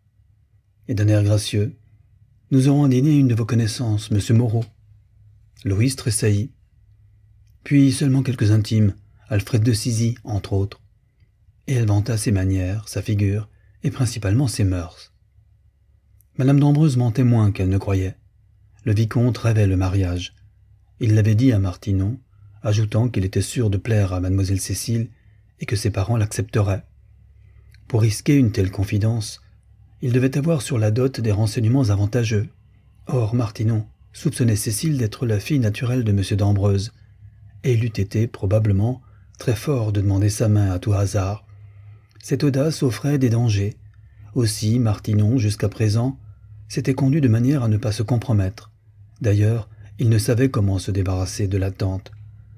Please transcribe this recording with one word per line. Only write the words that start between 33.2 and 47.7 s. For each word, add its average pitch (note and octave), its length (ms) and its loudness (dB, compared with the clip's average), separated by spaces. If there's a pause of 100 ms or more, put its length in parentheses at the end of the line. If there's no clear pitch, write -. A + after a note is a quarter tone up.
Martinon A2 520 -2 (240)
soupçonnait A#2+ 440 -2
Cécile C#3 420 -2
d'être A#2+ 280 -4
la G#2+ 140 0
fille D3 200 0
naturelle A#2 440 -2
de G#2+ 80 0
monsieur G2 240 0
d'Ambreuse, G2+ 580 0 (720)
et B2+ 100 2
il A2+ 100 0
eût A#2+ 40 -2
été, G#2+ 400 -2
probablement, G#2+ 760 0 (380)
très A2+ 160 -2
fort A#2 360 -4
de G2+ 100 0
demander G2 280 2
sa A2 200 -2
main G#2 220 2
à F2+ 80 -4
tout G2+ 140 -2
hasard. G2+ 520 -2 (760)
Cette C#3 220 -4
audace D3 400 0
offrait C#3+ 340 0
des C3 120 2
dangers. G#2+ 480 0 (580)
Aussi, A2+ 440 0
Martinon, G#2+ 580 0
jusqu'à G#2 320 0
présent, A#2 500 -2 (480)
s'était - 260 -4
conduit C#3 280 2
de C3 60 2
manière A#2+ 360 2
à A2+ 40 0
ne G#2+ 100 2